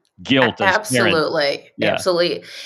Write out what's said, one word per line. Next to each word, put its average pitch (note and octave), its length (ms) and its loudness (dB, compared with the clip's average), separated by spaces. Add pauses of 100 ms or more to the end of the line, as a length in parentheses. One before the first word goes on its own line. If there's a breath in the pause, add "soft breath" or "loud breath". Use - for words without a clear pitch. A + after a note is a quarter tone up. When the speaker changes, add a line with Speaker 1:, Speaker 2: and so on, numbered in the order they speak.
(240)
Speaker 1:
guilt A#2 380 2
Speaker 2:
A-, - 40 0
Speaker 1:
as G3+ 240 0
parents. - 20 -6
Speaker 2:
absolutely. C#3+ 880 0
Speaker 1:
Yeah. - 140 0
Speaker 2:
Absolutely. F3 520 0 (220 loud breath)